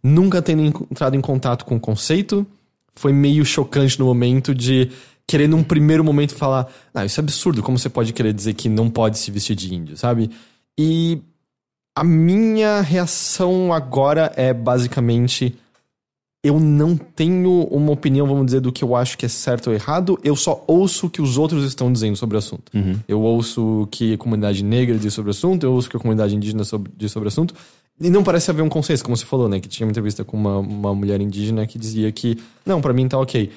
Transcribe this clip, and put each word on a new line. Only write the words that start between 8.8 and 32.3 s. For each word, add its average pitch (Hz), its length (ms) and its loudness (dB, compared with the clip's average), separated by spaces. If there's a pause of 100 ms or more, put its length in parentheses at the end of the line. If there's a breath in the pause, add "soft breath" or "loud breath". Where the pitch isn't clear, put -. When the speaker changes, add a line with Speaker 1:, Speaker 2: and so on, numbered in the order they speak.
Speaker 1:
pode 113 280 0
se - 140 -6
vestir 101 240 -4
de 90 180 -8
índio", 80 240 -10
sabe? 117 320 0 (480 loud breath)
E 165 420 0 (760)
a 143 80 -2
minha 208 800 4
reação 180 920 0
agora 143 600 2
é 127 180 2
basicamente: 120 1040 0 (880)
eu 143 160 4
não 151 380 4
tenho 180 680 0
uma 147 260 0
opinião, 143 360 2
vamos 139 200 2
dizer, 127 140 2
do 127 100 -2
que 127 120 -6
eu 123 120 0
acho 123 220 -2
que - 80 -6
é 123 40 -2
certo 120 380 -4
ou 117 60 0
errado, 170 500 -2
eu 143 120 2
só - 320 -2
ouço 185 400 2
o - 20 -4
que - 120 -6
os 131 160 0
outros 151 260 0
estão 131 300 -2
dizendo 110 240 0
sobre 110 180 -4
o 107 40 2
assunto. - 340 -10
Speaker 2:
Uhum. 95 240 0 (100)
Speaker 1:
Eu 107 140 0
ouço 113 600 0
o 101 40 -4
que 113 260 -2
a 104 40 -2
comunidade 104 460 -2
negra 117 340 2
diz 104 160 -2
sobre 104 160 -4
o - 20 -2
assunto, 175 340 0
eu 127 80 2
ouço 123 140 0
o - 40 -14
que 123 60 -8
a - 20 -4
comunidade 107 360 0
indígena 104 280 -4
sobre, 101 340 -8
diz 104 140 -6
sobre 107 160 -6
o - 20 -2
assunto, 160 240 -2 (460 loud breath)
e 170 100 0
não 196 140 4
parece 170 260 0
haver 160 140 0
um 156 60 0
consenso, 147 340 -2
como 120 120 -2
você - 100 -6
falou, 123 220 0
né, 98 120 -2
que 92 80 -10
tinha - 180 -8
uma 110 60 0
entrevista 104 320 -4
com 98 120 -10
uma, 101 220 -2
uma 101 380 -4
mulher 101 260 -2
indígena 104 460 -2
que 113 100 -12
dizia 110 340 -4
que, 113 280 -4 (260 loud breath)